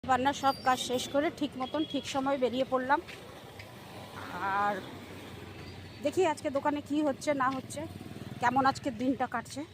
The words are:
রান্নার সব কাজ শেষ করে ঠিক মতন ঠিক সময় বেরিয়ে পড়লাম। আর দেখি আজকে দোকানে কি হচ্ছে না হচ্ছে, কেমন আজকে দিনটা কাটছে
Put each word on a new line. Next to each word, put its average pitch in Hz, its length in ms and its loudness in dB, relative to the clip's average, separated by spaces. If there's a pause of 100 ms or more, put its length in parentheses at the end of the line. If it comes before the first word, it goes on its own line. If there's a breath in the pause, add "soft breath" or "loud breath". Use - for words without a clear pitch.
রান্নার 254 400 4
সব 269 120 6 (120)
কাজ 254 120 4 (100)
শেষ 247 140 2 (100)
করে 294 140 4 (120)
ঠিক 294 120 0 (100)
মতন 277 200 -2 (100)
ঠিক 277 120 0 (120)
সময় 277 280 2
বেরিয়ে 247 280 2
পড়লাম। 254 280 4 (1600)
আর 202 140 4 (1300)
দেখি 302 180 2 (120)
আজকে 302 240 -2
দোকানে 294 220 2 (100)
কি 294 80 2 (100)
হচ্ছে 277 220 0 (120)
না 254 140 4
হচ্ছে, 262 260 -8 (600)
কেমন 254 300 4
আজকে 277 180 -2 (120)
দিনটা 254 320 2
কাটছে 240 280 -6 (120)